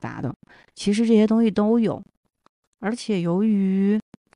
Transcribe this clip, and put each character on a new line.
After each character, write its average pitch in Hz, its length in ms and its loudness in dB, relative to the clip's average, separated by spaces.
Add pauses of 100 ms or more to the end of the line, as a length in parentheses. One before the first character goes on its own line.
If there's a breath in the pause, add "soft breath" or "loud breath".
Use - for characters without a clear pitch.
达 - 220 -10
的。 127 100 -6 (440 soft breath)
其 202 160 -2
实 226 120 0
这 226 80 2
些 214 140 6
东 220 160 2
西 220 80 2
都 214 280 0
有， 202 220 -2 (800)
而 214 160 -4
且 208 260 -4
由 175 220 -2
于 196 560 0 (380)